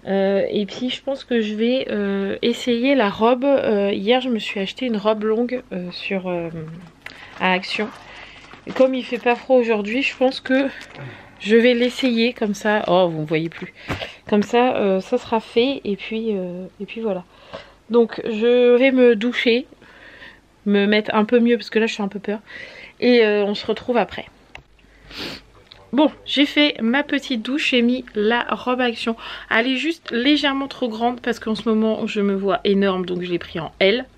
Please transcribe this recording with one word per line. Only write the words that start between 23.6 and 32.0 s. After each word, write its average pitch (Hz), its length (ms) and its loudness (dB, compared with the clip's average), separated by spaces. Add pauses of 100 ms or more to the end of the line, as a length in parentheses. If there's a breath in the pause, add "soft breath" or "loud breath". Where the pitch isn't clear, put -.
retrouve 240 320 -2
après. - 260 -4 (1700 loud breath)
Bon, 285 180 4 (140)
j'ai 277 220 2
fait 294 340 2
ma 233 220 0
petite 277 400 -4
douche, 269 280 -2
j'ai 247 120 2
mis 247 320 0
la 220 300 0
robe 247 360 -2
Action. 233 340 -2 (360 loud breath)
Elle 226 160 2
est 262 100 0
juste 302 340 -6
légèrement 277 560 0
trop 262 220 -4
grande 233 320 -2
parce 233 180 -4
qu'en 220 160 -4
ce 214 140 -6
moment 220 380 0